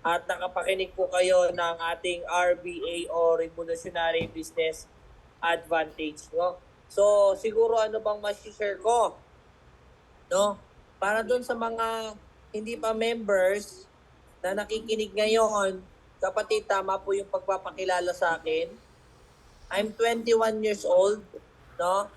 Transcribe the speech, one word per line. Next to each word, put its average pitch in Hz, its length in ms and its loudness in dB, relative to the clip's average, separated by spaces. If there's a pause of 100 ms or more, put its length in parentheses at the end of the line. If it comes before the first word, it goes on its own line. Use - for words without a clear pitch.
At 170 240 0
nakapakinig 185 720 -4
po 180 160 -2
kayo 180 400 4
ng 170 240 -2 (180)
ating 175 320 -6
R 175 300 2
B 175 260 -10
A 170 140 -6 (160)
o 165 240 4
Revolutionary 165 960 -4
Business 160 560 -4 (560)
Advantage, 160 880 -4
no? 175 240 -2 (320)
So, 202 480 6
siguro 226 420 2
ano 214 240 0
bang 208 160 -2
ma-share 208 640 -6
ko? 220 320 2 (1160)
No? 196 260 2 (400)
Para 208 240 0
dun 240 240 0
sa 240 80 -2
mga 226 640 -4 (320)
hindi 220 240 -8
pa 220 160 -4
members 208 960 0 (540)
na 202 260 -4
nakikinig 214 480 -4
ngayon, 214 640 2 (400)
kapatid, 208 480 -2
tama 190 320 -2
po 196 160 -4
yung 196 160 -4
pagpapakilala 185 880 -4
sa 165 240 -2
akin. 160 320 -4 (1000)
I'm 208 240 -4
twenty-one 226 680 2
years 208 180 0
old, 196 400 4 (560)
no? 190 380 0